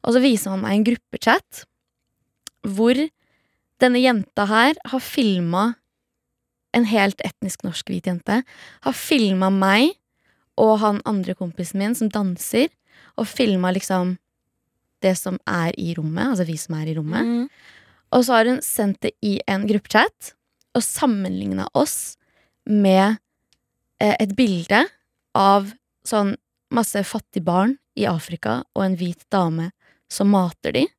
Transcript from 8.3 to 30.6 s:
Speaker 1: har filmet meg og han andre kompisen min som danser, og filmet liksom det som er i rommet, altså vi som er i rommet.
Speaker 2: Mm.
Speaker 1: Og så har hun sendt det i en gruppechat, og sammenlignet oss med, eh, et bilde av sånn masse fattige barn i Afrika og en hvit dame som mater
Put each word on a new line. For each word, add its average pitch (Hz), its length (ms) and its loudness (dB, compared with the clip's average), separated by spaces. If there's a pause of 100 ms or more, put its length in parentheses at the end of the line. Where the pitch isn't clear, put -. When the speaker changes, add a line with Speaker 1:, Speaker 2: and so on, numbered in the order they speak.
Speaker 1:
har 262 160 -2
filmet 190 560 2
meg 196 460 4 (600)
og 220 220 6
han 208 240 0
andre 185 320 -2
kompisen 180 460 -6
min 220 160 -2
som 220 100 -2
danser, 208 640 -2 (480)
og 214 100 -4
filmet 185 480 0
liksom 180 380 -2 (920)
det 185 140 2
som 185 300 -8
er 170 280 -2
i 170 200 -6
rommet, 165 340 -4
altså 185 180 0
vi 160 100 -6
som 156 200 -8
er 156 100 -6
i 160 80 -4
rommet. 165 300 -4
Speaker 2:
Mm. 240 240 -2 (640)
Speaker 1:
Og 247 120 4
så 240 140 2
har 226 100 4
hun 254 140 0
sendt 202 400 -2
det - 180 -2
i 202 280 -2
en 196 200 -2
gruppechat, - 680 0 (400)
og 240 100 2
sammenlignet 190 840 -2
oss - 440 -2 (520)
med, 202 500 4 (840)
eh, 208 180 2
et 196 180 -2
bilde 202 500 2 (500)
av 196 380 4 (320)
sånn 202 300 0 (360)
masse 220 320 -2
fattige - 400 -8
barn 190 340 0 (180)
i 208 100 -2
Afrika 165 560 -4 (140)
og 196 100 0
en 190 100 0
hvit 175 340 -8
dame 170 420 -2 (400)
som 202 180 2
mater 180 420 0